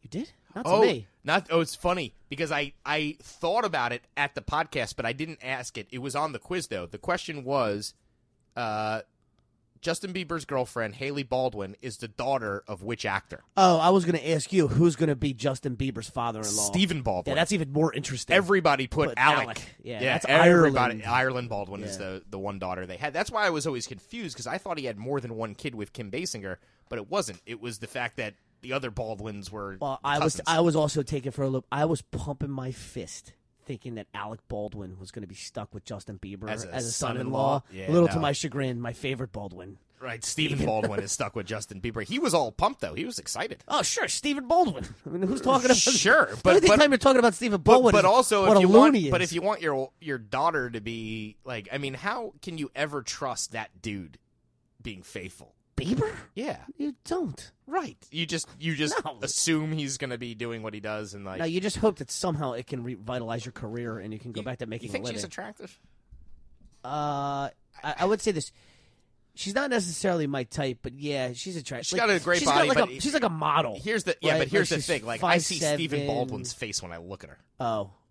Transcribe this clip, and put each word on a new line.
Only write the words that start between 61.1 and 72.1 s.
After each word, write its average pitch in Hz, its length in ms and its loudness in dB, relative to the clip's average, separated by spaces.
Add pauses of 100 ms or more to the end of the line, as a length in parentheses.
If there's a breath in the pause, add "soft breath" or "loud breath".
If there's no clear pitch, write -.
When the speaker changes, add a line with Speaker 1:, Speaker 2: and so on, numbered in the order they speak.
Speaker 2:
and 101 100 -14
like 95 160 -8
Speaker 1:
No, 170 60 -2
you 170 140 -2
just 202 180 -4
hope 214 180 2
that - 160 -10
somehow 151 400 -2
it 120 160 -10
can 127 160 -8
revitalize 117 600 -6
your 127 80 -12
career 117 460 -8
and 104 140 -10
you 107 80 -10
can 120 100 -14
go 110 120 -8
Speaker 2:
You, - 20 -12
Speaker 1:
back 123 140 -8
to 120 80 -8
making 113 200 -10
Speaker 2:
you - 60 -8
think - 100 -4
Speaker 1:
a 226 40 -8
living. - 100 -6
Speaker 2:
she's 208 80 -6
attractive? - 520 -14 (1080)
Speaker 1:
Uh, 143 640 -2 (340)
I, 147 180 -6
I 170 40 4
would 202 160 2
say 220 120 0
this. 156 200 -4 (840 soft breath)
She's 196 180 -8
not 277 160 0
necessarily 180 580 0
my 139 160 -2
type, 135 380 -4
but 123 100 -10
yeah, 139 400 -4
she's 170 240 -10
attractive. 135 300 -8
Speaker 2:
She's 190 120 -2
Speaker 1:
Like, 233 100 2
Speaker 2:
got 202 80 6